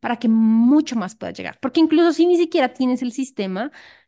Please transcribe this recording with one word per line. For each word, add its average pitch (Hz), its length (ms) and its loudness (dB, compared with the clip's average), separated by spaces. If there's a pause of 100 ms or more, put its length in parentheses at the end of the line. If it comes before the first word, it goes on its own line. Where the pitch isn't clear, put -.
para 240 180 -4
que 240 100 -2
mucho 226 680 4
más 190 200 -6
pueda - 160 -10
llegar. - 280 -12
Porque 269 200 -2
incluso 320 320 4
si 330 140 2
ni 359 100 2
siquiera 330 380 0
tienes 254 280 -2
el 240 100 -6
sistema, 214 580 -8 (380)